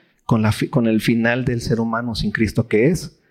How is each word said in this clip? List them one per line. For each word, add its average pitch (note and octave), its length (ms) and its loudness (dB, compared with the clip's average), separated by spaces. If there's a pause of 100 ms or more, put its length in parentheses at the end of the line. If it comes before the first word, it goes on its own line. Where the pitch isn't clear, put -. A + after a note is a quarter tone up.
(260)
con A2+ 160 2
la G#2+ 100 2
fi-, - 180 -4
con A#2+ 160 0
el A2 160 2
final A#2+ 440 0
del B2 160 -2
ser A#2 180 0
humano A#2 340 -4
sin G#2+ 180 -4
Cristo, A2 360 0
que A2 200 2
es - 320 -4 (120)